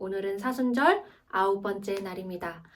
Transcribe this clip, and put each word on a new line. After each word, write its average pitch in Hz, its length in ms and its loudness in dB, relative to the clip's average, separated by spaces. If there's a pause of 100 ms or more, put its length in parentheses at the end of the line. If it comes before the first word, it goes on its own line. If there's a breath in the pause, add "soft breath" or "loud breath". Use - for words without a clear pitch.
오늘은 196 360 -2
사순절 254 680 4 (240 loud breath)
아홉 196 320 2
번째 196 400 -4
날입니다. 185 600 -8 (140 soft breath)